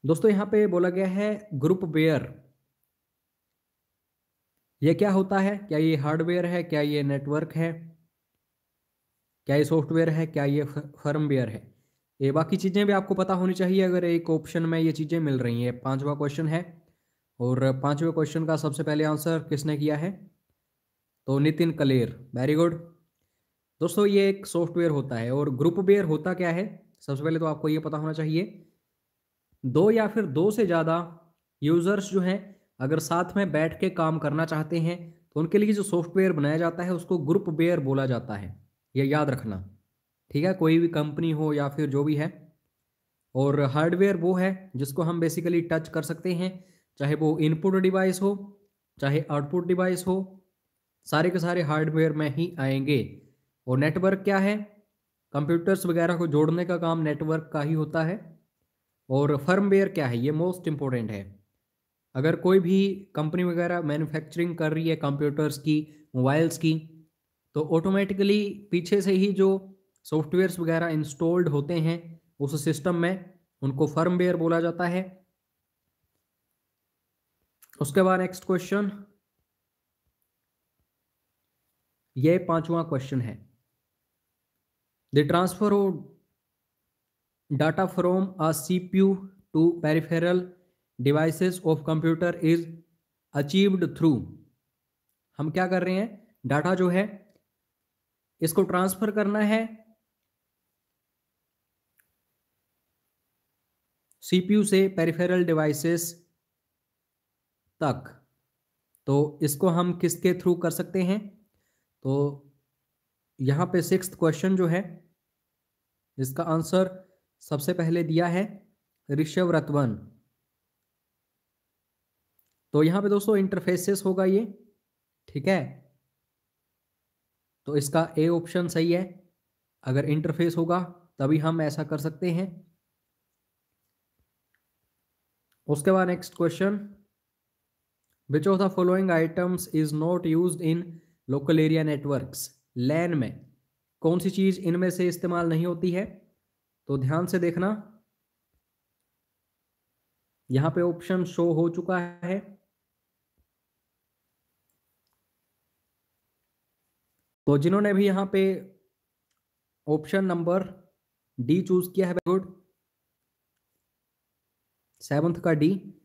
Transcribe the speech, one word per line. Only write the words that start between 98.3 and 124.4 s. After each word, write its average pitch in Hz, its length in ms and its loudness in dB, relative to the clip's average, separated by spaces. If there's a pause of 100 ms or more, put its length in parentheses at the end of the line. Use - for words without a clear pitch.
इसको 165 220 2
ट्रांसफर 190 480 0
करना 208 280 0
है 220 460 -2 (4000)
सीपीयू 190 420 2
से 196 240 4
पेरिफेरल 175 580 0
डिवाइसेस 160 840 -2 (1600)
तक, - 440 -4 (800)
तो 147 360 2
इसको 151 260 0
हम 175 320 2
किसके 175 340 2
through 175 300 2
कर 165 80 0
सकते 185 320 -2
हैं? 202 460 -4 (540)
तो 143 420 -2 (960)
यहाँ 139 240 2
पे 180 160 0
सिक्स्थ 185 380 -2
क्वेश्चन 175 360 2
जो 185 120 2
है, 175 440 -4 (1080)
इसका 135 260 -6
आंसर 180 640 -2 (320)
सबसे 156 320 -4
पहले 170 300 0
दिया 160 240 2
है 185 480 -4 (360)
ऋषभ 156 400 0
रतवन। 143 440 0 (2750)
तो 151 100 4
यहाँ 180 180 2
पे 202 80 0
दोस्तों 202 280 2
इंटरफेसेस 190 680 0
होगा 190 200 0
ये, 202 440 0 (580)